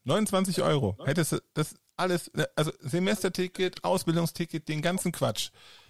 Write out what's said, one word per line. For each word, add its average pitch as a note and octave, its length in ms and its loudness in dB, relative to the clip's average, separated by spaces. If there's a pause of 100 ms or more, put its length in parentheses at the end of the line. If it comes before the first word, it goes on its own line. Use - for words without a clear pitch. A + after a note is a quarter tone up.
Neunundzwanzig F#3+ 580 2
Euro C#3 420 2
hättest D3+ 280 0
du D3+ 40 2 (160)
das - 220 -4 (240)
alles, F3 340 0
ne, C#3+ 220 0
also D#3 240 0
Semesterticket, F#3 1040 0
Ausbildungsticket, E3+ 840 0
den D#3 160 -2
ganzen F3 280 0
Quatsch. - 380 -2 (400)